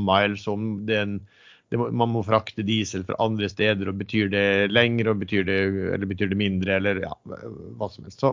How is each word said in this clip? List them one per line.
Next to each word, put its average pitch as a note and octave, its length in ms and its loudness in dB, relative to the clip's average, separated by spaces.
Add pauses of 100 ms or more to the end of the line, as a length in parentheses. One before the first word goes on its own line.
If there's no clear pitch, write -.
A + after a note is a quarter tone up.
miles, G2+ 400 4
om G#2+ 400 -4
det A2 100 0
er G#2 60 0
en, G2+ 180 -6 (520)
det A#2+ 80 0
må, A#2 100 -2
man A#2 220 0
må A2+ 100 0
frakte A2 400 0
diesel G2+ 400 0
fra - 160 -4
andre A2 300 0
steder, G2+ 400 0
og G2 100 -4
betyr G2+ 320 0
det G2+ 400 2
lengre, A#2 400 4
og G#2 140 0
betyr G2 240 0
det, F#2+ 100 2 (380)
eller G2 100 -4
betyr G2 220 -2
det F#2+ 100 0
mindre, F#2+ 380 0
eller F#2+ 260 0
ja, E2 120 -8 (120)
hva A2 640 -10
som - 140 -18
helst. - 160 -18
Så, C#3 120 4